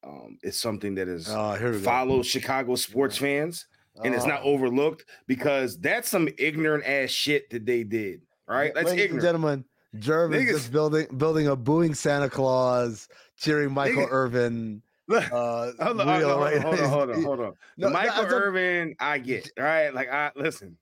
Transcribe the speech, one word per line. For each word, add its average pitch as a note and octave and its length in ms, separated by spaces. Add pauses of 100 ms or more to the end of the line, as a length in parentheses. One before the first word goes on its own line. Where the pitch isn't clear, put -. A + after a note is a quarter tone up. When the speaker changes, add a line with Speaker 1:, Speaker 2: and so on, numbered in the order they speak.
Speaker 1:
um, B1+ 380
is - 160
something G#2 360
that F#2+ 140
is F2 220
Speaker 2:
Oh, G#2+ 240
here A#2 180
we G#2+ 60
go. F#2+ 60
Speaker 1:
follow B2+ 380
Chicago C3 540
sports C3+ 420
fans C#3+ 480 (360)
and B2+ 120
it's B2 100
not C#3+ 200
Speaker 2:
Oh. C#3+ 80
Speaker 1:
overlooked, C#3 520 (220)
because C3 520
that's F3 300
some E3+ 200 (100)
ignorant D3+ 480
ass C3+ 240
shit C#3+ 400
that A2+ 160
they A#2+ 180
did, G2+ 380 (240)
right? C#3 280
Speaker 2:
La-, D#3 80
Speaker 1:
That's E3 100
Speaker 2:
ladies - 0
and F3 80
Speaker 1:
ignorant. E3+ 240
Speaker 2:
gentlemen, D#3+ 400 (320)
Jerv D#3 380
is A#3+ 120
Speaker 1:
Niggas A3+ 60
Speaker 2:
just B2+ 200
building, D3+ 340 (120)
building D#3 300
a C#3 80
booing D3+ 380
Santa C#3+ 360
Claus, B2+ 800 (280)
cheering D3 380
Michael C#3 320
Speaker 1:
Nigga. A#2+ 60
Speaker 2:
Irvin, A#2 720 (260)
Speaker 1:
Look, A3+ 240
Speaker 2:
uh, A#2+ 400 (100)
Speaker 1:
hold A3 180
on, F#3+ 60
hold - 20
on, F#3 100
Speaker 2:
reel D#3 100
Speaker 1:
hold C#3+ 100
on, C#3+ 140
Speaker 2:
right D3 100
Speaker 1:
hold D#3 120
on, - 60
Speaker 2:
now. C#3+ 80
Speaker 1:
hold C#3 220
on, C#3 120
Speaker 2:
<laughs> - 20
Speaker 1:
hold C#3 160
on. G#2+ 120 (240)
Speaker 2:
No, F#3+ 140
Speaker 1:
Michael G#3 320
Speaker 2:
that's G3+ 100
a - 40
Speaker 1:
Irvin, F3+ 640
I C#3+ 180
get, A#2+ 400
right? D3+ 340
Like, B2+ 160
I, D3 280
listen. G#2+ 460